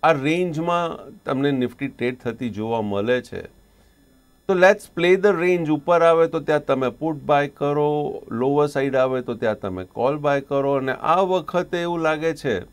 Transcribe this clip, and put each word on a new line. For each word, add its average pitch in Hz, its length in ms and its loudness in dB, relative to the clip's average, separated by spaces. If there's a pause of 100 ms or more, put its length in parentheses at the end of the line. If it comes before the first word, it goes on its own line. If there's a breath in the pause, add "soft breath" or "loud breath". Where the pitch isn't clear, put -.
આ 160 100 4
રેન્જમાં 165 1000 -2 (120)
તમને 139 260 0
નિફ્ટી 131 380 -2
ટ્રેડ 123 300 -4
થતી 117 320 -6
જોવા 110 320 -2
મળે 107 400 0
છે. - 380 -14 (880 soft breath)
તો 190 80 2
let's 190 420 4
play 175 180 6
the 190 260 2
range. 175 280 0
ઉપર 165 320 2
આવે 165 240 6
તો 165 140 -2
ત્યાં 151 260 -2
તમે 131 240 0
પુટ 156 260 -6
બાય 143 320 0
કરો, 147 840 -2
લોઅર 143 360 0
સાઈડ 139 300 -2
આવે 131 260 0
તો 120 120 -6
ત્યાં 107 260 -2
તમે 92 240 -6
કોલ 127 340 -2
બાય 143 220 0
કરો. 139 320 -2
અને 135 200 -2
આ 170 280 0
વખતે 180 600 -2
એવું 170 160 -4
લાગે 156 360 -2
છે 127 260 -4 (120)